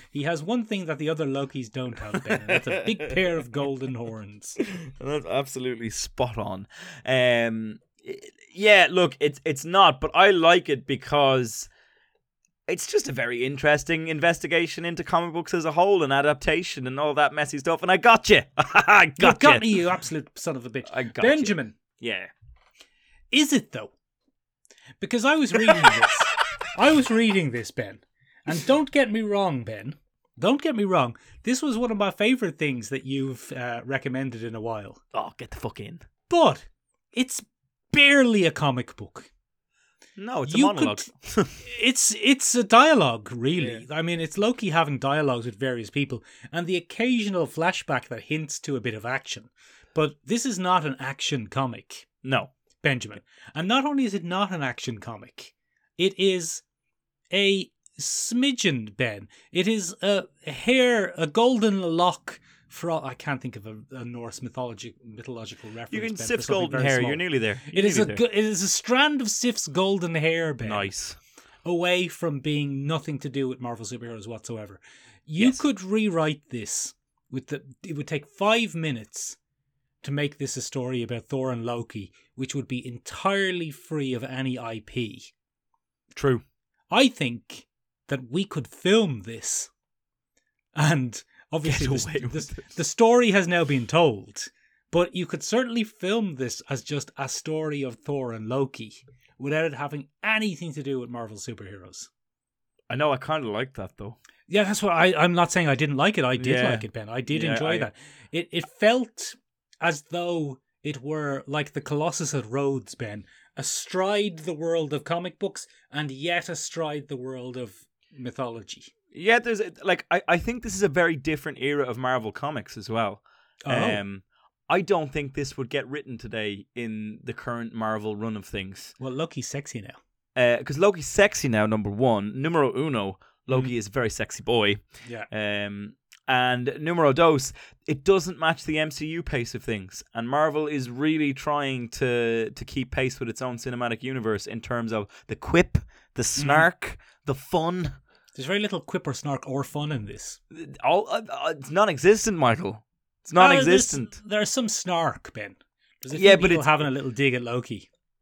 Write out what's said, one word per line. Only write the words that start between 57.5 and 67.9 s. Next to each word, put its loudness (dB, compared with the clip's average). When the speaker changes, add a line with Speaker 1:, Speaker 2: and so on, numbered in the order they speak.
Speaker 1:
smidgen, -2
Ben. -4
It 0
is -2
a 0
hair, 0
a -2
golden 2
lock 0
fro-, -4
I -10
can't -6
think -10
of -18
a, -14
a -14
Norse -12
mythology, -10
mythological -14
reference, -14
Speaker 2:
You -4
can -4
Speaker 1:
Ben, -8
Speaker 2:
Sif's -2
Speaker 1:
for 0
something 2
Speaker 2:
golden -2
Speaker 1:
very 2
Speaker 2:
hair. 4
Speaker 1:
small. 2
Speaker 2:
You're -2
nearly 0
there. 0
Speaker 1:
It -12
Speaker 2:
You're 4
Speaker 1:
is 2